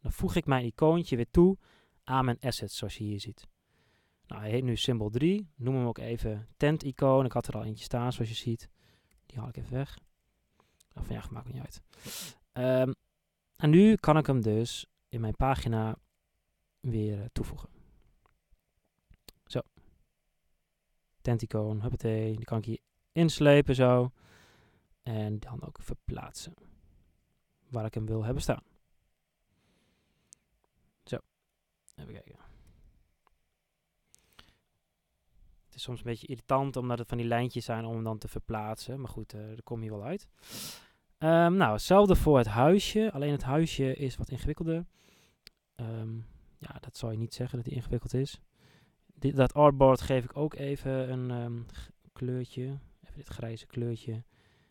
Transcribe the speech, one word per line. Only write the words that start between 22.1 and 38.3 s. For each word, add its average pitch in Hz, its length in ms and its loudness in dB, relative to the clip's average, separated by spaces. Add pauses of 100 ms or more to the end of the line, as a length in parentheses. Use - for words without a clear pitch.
Die 113 80 -10
kan 113 140 -6
ik 104 60 -6
hier 110 160 -8 (320)
inslepen 147 600 6
zo. 123 380 4 (880)
En 107 360 -6
dan - 240 -12
ook - 200 -16
verplaatsen. - 720 -12 (1120)
Waar 113 160 -6
ik 110 100 -8
hem 110 120 -4
wil 110 180 -2
hebben 131 180 -2
staan. - 200 -2 (2500)
Zo. - 140 -8 (760)
Even - 180 -18
kijken. - 260 -20 (3250)
Het - 140 -20
is - 40 -12
soms 123 160 -10
een - 60 -14
beetje 117 220 -8
irritant, 135 500 -2
omdat 123 220 -4
het 117 100 -10
van 120 100 -4
die 117 80 -4
lijntjes 120 380 -2
zijn, 113 200 -6
om 113 100 -8
hem 113 100 -6
dan 110 140 -6
te - 100 -12
verplaatsen. 110 720 -8